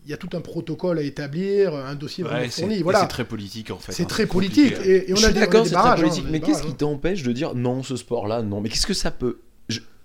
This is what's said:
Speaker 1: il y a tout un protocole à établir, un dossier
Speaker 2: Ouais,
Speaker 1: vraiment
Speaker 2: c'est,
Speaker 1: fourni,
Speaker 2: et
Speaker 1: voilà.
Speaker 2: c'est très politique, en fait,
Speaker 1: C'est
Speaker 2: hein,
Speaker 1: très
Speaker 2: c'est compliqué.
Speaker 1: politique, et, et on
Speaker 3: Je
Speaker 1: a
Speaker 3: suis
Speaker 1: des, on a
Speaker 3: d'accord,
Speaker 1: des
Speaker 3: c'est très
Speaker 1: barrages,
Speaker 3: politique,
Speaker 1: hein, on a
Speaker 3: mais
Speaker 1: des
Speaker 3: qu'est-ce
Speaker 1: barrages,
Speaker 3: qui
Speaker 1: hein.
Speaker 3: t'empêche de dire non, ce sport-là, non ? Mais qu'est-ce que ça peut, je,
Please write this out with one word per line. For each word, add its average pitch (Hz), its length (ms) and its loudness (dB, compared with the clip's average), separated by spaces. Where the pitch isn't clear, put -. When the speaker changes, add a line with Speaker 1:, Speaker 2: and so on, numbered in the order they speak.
Speaker 1:
il 139 60 -12
y - 20 -8
a 143 40 -8
tout 180 160 -12
un 175 60 -4
protocole 165 600 -4
à - 20 0
établir, 165 720 0
un 139 220 -6
dossier 147 280 -8
Speaker 2:
Ouais, 160 60 -4
Speaker 1:
vraiment 123 220 -2
Speaker 2:
c'est, 160 100 -6
Speaker 1:
fourni, 208 140 0
Speaker 2:
et 180 80 0
Speaker 1:
voilà. 190 160 4
Speaker 2:
c'est 175 80 2
très 127 180 -4
politique, 110 460 -10
en 92 80 -10
fait, - 120 -14
Speaker 1:
C'est 175 120 -4
Speaker 2:
hein, - 20 -2
Speaker 1:
très - 180 -2
Speaker 2:
c'est 190 60 0
compliqué. 202 400 4
Speaker 1:
politique, - 160 -2
et, 185 240 4
et 185 40 0
on - 20 2
Speaker 3:
Je 214 100 4
Speaker 1:
a 214 40 8
Speaker 3:
suis 202 40 6
Speaker 1:
des, 190 60 2
on - 20 4
a 214 40 6
Speaker 3:
d'accord, 220 180 6
Speaker 1:
des 175 60 0
Speaker 3:
c'est 160 40 0
très 180 100 6
Speaker 1:
barrages, 226 160 6
Speaker 3:
politique, 165 200 2
Speaker 1:
hein, - 60 -4
on - 40 -4
a - 20 -2
Speaker 3:
mais 156 80 0
Speaker 1:
des - 60 -6
Speaker 3:
qu'est-ce 156 140 2
Speaker 1:
barrages, 147 80 -4
Speaker 3:
qui 147 160 -4
Speaker 1:
hein. 147 60 0
Speaker 3:
t'empêche 151 340 -2
de 123 80 0
dire 123 240 -4
non, 123 260 -2
ce 127 140 -6
sport-là, 117 480 -4
non ? 101 180 -4
Mais 113 80 -4
qu'est-ce - 160 -2
que - 80 0
ça - 160 -2
peut, - 300 -4
je, 113 120 -6